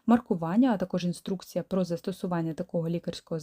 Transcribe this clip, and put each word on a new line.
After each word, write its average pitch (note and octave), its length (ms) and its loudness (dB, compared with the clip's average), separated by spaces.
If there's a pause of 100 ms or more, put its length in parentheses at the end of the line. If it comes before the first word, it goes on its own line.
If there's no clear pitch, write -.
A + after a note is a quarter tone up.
маркування, A3+ 640 4
а G3 40 2
також F3+ 280 -2
інструкція F3 580 -4
про F#3+ 220 0
застосування E3+ 720 -2
такого E3+ 340 -2
лікарського E3 540 -4